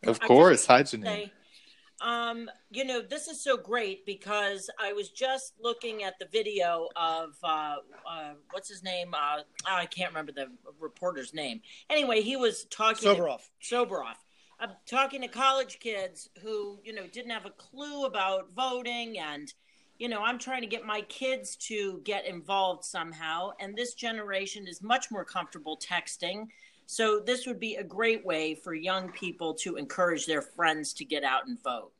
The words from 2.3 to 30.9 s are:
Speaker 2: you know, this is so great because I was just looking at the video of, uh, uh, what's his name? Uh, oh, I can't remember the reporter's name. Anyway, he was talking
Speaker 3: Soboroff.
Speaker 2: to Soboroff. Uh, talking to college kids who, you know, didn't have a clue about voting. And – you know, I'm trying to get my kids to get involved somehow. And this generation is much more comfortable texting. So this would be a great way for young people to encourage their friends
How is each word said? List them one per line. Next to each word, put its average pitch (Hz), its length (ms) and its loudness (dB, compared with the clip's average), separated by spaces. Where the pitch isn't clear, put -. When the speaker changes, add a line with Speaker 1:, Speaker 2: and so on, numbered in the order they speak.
Speaker 2:
you 240 140 -2
know, 254 160 -2
this 294 280 -8
is 320 120 -12
so 269 160 2
great 214 480 -2
because 202 640 -2
I 208 140 -2
was 202 160 -4
just 262 500 -2
looking 233 440 -4
at 190 160 -6
the 185 80 -10
video 180 680 0
of, 160 480 -2
uh, 156 340 0
uh, 156 280 -10
what's 190 180 -10
his 190 140 -16
name? 180 320 -4
Uh, 147 240 0
oh, 190 80 0
I 175 120 0
can't 175 240 -4
remember 151 220 -8
the 135 180 -6
reporter's 156 540 -6
name. 135 300 -6
Anyway, 254 320 4
he 240 160 0
was 240 280 2
talking 220 440 2
Speaker 3:
Soboroff. 170 400 2
Speaker 2:
to - 120 -4
Soboroff. 180 420 -2
Uh, 233 60 -4
talking 269 360 0
to 240 60 -6
college 269 520 2
kids 196 480 -6
who, 208 420 -6
you 220 80 -12
know, 202 140 -10
didn't 233 240 -10
have 208 160 -6
a 202 40 -12
clue 285 540 -8
about 190 500 0
voting. 240 640 -4
And – 151 340 -8
you 240 100 -4
know, 214 140 -2
I'm 240 160 0
trying 254 220 -6
to 240 60 -6
get 226 180 -6
my 214 180 -4
kids 262 540 -4
to 196 480 -4
get 196 220 -2
involved 185 580 0
somehow. 165 680 -4
And 202 160 -8
this 240 180 -4
generation 202 760 -6
is 175 140 -14
much 240 280 0
more 202 140 -6
comfortable 156 520 -8
texting. 180 720 -6
So 214 320 2
this 247 280 -2
would 240 120 -4
be 220 180 -4
a 196 80 -6
great 214 400 0
way 156 300 0
for 165 200 -10
young 185 360 -2
people 170 440 -6
to 170 220 -6
encourage 165 500 0
their 151 160 0
friends 156 520 -2